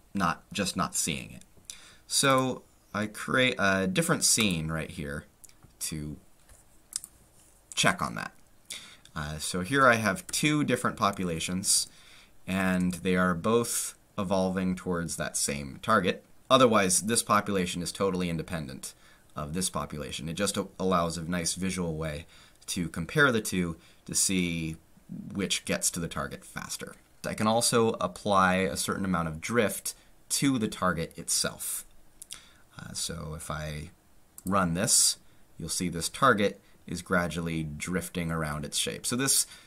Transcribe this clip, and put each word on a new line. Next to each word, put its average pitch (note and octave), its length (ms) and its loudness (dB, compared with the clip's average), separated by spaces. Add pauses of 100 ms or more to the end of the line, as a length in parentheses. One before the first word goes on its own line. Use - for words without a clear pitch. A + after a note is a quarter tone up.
(160)
not, F2 360 -2
just F#2+ 240 -2
not E2 200 -2
seeing B1+ 380 -4
it. B1 100 -18 (640)
So C3 560 4 (320)
I G#2 100 -2
create B2+ 540 0
a F#2+ 260 4
different B2+ 380 0
scene E2+ 460 2
right D#2+ 200 -4
here D2 360 -8 (560)
to D2+ 360 -6 (1600)
check F#2+ 280 0
on B1 140 -2
that. G1+ 180 -8 (840)
Uh, D#2 220 -6
so F#2 240 -4
here C3 260 4
I A#2+ 80 8
have G#2 320 0
two D3+ 380 2
different A#2+ 320 0
populations, F#2 920 0 (580)
and F#2 500 2
they F#2 200 0
are F2+ 180 4
both A2+ 640 0 (220)
evolving F#2 580 0
towards E2+ 400 -4
that - 220 -4
same C#2 440 -4
target. G#2 420 2 (260)
Otherwise, G#2+ 540 6
this A2+ 200 0
population G2 580 2
is E2+ 120 -6
totally F2+ 360 0
independent D#2 640 -6 (440)
of D2 160 -6
this F2+ 160 -2
population. D2 580 -6
It E2+ 60 -4
just G2 240 0
a-, F#2+ 100 -2 (100)
allows F2 400 2
a E2+ 60 -6
nice E2+ 320 -2
visual F2+ 400 -4
way D#2 300 -6 (420)
to E2+ 220 -2
compare C3 420 2
the A2 100 2
two F2 360 -2 (280)
to - 80 -8
see E2+ 600 0 (560)
which G2 320 -2
gets - 280 0
to F2+ 100 -4
the E2 80 -4
target C2+ 340 -8
faster. - 520 -10 (300)
I - 80 -2
can A2 140 0
also A2+ 440 4 (100)
apply F#2 540 4
a F#2 220 2
certain - 280 -2
amount E2+ 240 0
of D#2 100 -6
drift A2 560 0 (340)
to C3+ 300 2
the G#2+ 80 0
target E2 500 -2
itself. - 680 -4 (920)
Uh, - 160 -14
so D#2+ 420 -6
if - 140 -12
I D#2 420 -8 (540)
run F#2 280 2
this, - 440 2 (400)
you'll D#2+ 120 -8
see F2+ 180 -2
this E2 220 -4
target G#2 500 2 (280)
is F2 160 -6
gradually E2+ 600 0
drifting E2 680 -4
around D2+ 340 -4
its - 120 -6
shape. - 280 -4
So C#3 100 -2
this C#3 300 2 (220)